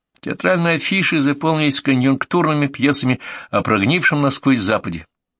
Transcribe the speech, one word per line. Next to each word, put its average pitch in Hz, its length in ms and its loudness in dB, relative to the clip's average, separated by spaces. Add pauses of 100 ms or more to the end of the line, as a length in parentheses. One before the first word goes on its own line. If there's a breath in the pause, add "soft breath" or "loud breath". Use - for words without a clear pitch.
(200)
Театральные 170 560 0
афиши 170 460 -2
заполнились 147 580 0
конъюнктурными 143 880 0
пьесами 135 540 0 (300 loud breath)
о 104 100 0
прогнившем 139 600 2
насквозь 135 380 0
Западе 92 480 -2 (320)